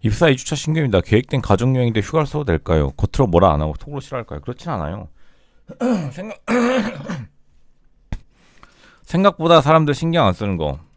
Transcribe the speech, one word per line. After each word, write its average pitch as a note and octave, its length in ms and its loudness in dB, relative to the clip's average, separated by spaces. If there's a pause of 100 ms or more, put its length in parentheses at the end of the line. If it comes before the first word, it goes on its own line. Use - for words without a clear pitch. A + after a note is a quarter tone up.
입사 C3 260 2
이 C3+ 80 4
주차 C#3+ 200 -6
신규입니다. C#3+ 440 0
계획된 B2 420 0
가족여행인데 A#2 580 0
휴가를 D3+ 260 -2
써도 D3 180 -6
될까요? D#2 480 0
겉으로 - 360 0
뭐라 E2+ 240 6
안 D2 80 0
하고 D2+ 180 -4
속으로 C#3+ 220 -12
싫어할까요? A#2+ 400 -12
그렇진 B2 300 -12
않아요. F2 380 -8 (600)
<clears throat> A3+ 440 -4
생각-, G#3 340 -14
<clears throat> A#3 840 -4 (1700)
생각보다 E3+ 580 4
사람들 D3 340 4
신경 E3 320 0
안 F#2 60 4
쓰는 G2 240 -4
거. D2 240 -4 (160)